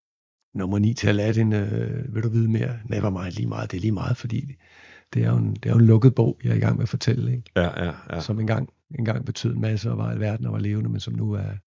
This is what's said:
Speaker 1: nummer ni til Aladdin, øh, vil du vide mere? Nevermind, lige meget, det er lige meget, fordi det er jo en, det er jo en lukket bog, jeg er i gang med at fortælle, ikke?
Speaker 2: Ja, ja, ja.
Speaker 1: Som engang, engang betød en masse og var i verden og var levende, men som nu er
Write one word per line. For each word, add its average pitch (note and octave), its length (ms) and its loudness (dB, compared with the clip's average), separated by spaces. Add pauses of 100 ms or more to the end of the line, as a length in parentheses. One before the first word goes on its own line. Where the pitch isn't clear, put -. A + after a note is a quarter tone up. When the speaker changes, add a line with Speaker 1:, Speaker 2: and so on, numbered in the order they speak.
(540)
Speaker 1:
nummer G2 240 -2
ni G#2+ 160 4
til G#2 140 0
Aladdin, G#2+ 440 2
øh, G#2+ 600 -2
vil A2 80 -2
du A#2 60 -2
vide A2+ 200 2
mere? A#2 360 0
Nevermind, F#2+ 500 -2
lige A2+ 140 -4
meget, A2 220 -6
det - 60 -6
er F2+ 40 -6
lige G#2+ 120 0
meget, G2 240 0
fordi A#2+ 400 -8 (580)
det A#2 100 2
er A#2 60 2
jo A#2+ 60 4
en, G#2+ 180 0
det G#2+ 120 -8
er A2+ 40 0
jo A2+ 80 6
en A#2 80 10
lukket A2 280 8
bog, A#2 300 0
jeg A#2+ 60 0
er A2+ 60 2
i G#2+ 40 2
gang A2 160 2
med A2 60 0
at A2+ 60 0
fortælle, A#2 440 0
ikke? - 240 -6
Speaker 2:
Ja, F2 280 0
ja, E2+ 80 -4 (200)
ja. E2+ 80 -6
Speaker 1:
Som G#2+ 200 -4
engang, A2+ 280 -2 (300)
engang A2+ 280 -2
betød A#2+ 280 -4
en A#2 60 -2
masse A2 300 -2
og A#2 80 -2
var A2+ 160 -4
i A2 60 -4
verden G#2+ 260 -2
og A2+ 60 -2
var G#2+ 60 -4
levende, G#2+ 320 -2
men G#2+ 100 -2
som A2+ 140 -8
nu A2 180 -2
er G2+ 180 -4 (160)